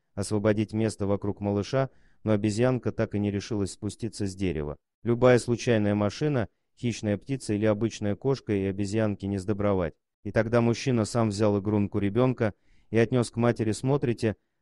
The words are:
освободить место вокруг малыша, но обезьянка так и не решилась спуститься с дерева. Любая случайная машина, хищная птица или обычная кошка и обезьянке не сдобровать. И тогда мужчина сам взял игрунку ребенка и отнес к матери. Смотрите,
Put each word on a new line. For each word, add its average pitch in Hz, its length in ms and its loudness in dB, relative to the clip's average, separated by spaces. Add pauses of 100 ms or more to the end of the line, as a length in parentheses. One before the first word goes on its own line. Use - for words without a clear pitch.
(140)
освободить 107 600 0
место 107 340 -2
вокруг 101 340 -2
малыша, 101 480 -2 (340)
но 110 100 2
обезьянка 107 580 0
так 107 240 -4
и 101 40 0
не 104 120 0
решилась 101 400 -4
спуститься 104 560 -8
с 95 80 -8
дерева. 78 420 -4 (260)
Любая 120 340 6
случайная 110 580 2
машина, 107 520 0 (320)
хищная 107 380 -2
птица 131 360 -6
или 104 120 0
обычная 107 500 0
кошка 131 380 -4
и 98 100 0
обезьянке 98 640 -2
не 101 100 -2
сдобровать. 98 580 0 (280)
И 101 80 -8
тогда 113 300 2
мужчина 117 420 2
сам 113 260 0
взял 101 300 2
игрунку 101 400 0
ребенка 113 540 0 (360)
и 110 80 0
отнес 117 320 2
к - 60 -16
матери. 117 380 2
Смотрите, 120 640 0 (240)